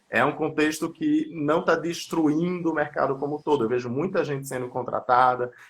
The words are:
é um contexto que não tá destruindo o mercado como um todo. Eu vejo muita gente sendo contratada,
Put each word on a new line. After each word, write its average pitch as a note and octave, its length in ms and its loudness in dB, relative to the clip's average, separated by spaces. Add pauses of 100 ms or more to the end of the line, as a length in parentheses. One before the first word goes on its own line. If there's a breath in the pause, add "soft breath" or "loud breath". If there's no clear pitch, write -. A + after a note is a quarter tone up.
é A#2 160 4
um D3 60 2
contexto D3+ 600 -2
que D#3 400 0
não D#3+ 320 0
tá E3+ 120 4
destruindo E3 960 0
o - 20 -2
mercado D3 440 0
como D3 180 -4
um D3 60 -8
todo. C#3 240 2
Eu A2 40 0
vejo B2 180 -2
muita E3 360 -2
gente C#3 240 -6
sendo B2+ 220 -6
contratada, B2+ 800 2 (180 soft breath)